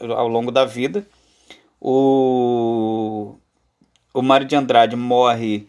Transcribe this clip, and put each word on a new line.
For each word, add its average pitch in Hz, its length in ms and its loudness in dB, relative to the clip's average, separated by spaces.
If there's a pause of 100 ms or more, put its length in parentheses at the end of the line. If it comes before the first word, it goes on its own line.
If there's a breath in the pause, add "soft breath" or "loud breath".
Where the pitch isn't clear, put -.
(140)
ao 120 140 -2
longo 117 240 -2
da 131 140 2
vida. 131 420 -6 (720 soft breath)
O, 120 1500 0 (800)
o 127 80 -2
Mário 135 240 4
de 147 100 -2
Andrade 120 400 2
morre, 117 720 0